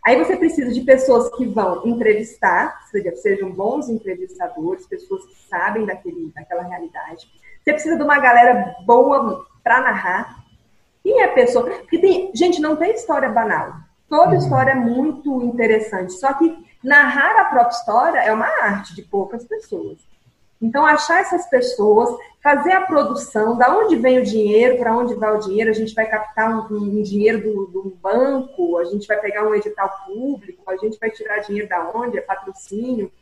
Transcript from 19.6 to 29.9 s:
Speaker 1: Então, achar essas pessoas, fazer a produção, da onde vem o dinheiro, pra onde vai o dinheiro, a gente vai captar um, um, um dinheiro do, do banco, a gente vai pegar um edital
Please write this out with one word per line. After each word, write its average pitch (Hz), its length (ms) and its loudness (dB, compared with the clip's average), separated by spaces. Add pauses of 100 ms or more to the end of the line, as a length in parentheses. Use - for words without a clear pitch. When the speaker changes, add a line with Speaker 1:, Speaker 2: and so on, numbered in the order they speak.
Speaker 1:
Então, 247 260 0
achar 302 360 2
essas 359 280 -4
pessoas, 233 600 2 (320)
fazer 285 300 2
a 381 100 4
produção, 247 760 0
da 254 200 4
onde 427 200 2
vem 254 220 4
o 247 40 0
dinheiro, 214 560 2
pra 226 160 0
onde 240 180 -2
vai 214 220 -2
o 214 40 0
dinheiro, 208 300 -2
a 220 40 2
gente 220 200 -4
vai 220 140 -2
captar 220 420 -2
um, 214 240 -4
um, 208 260 -2
um 208 40 -2
dinheiro 202 380 0
do, 202 260 -4
do 190 340 -10
banco, 254 760 -2
a 175 80 -2
gente 202 200 -6
vai 208 140 -2
pegar 208 260 -4
um 214 80 0
edital 208 340 -4 (200)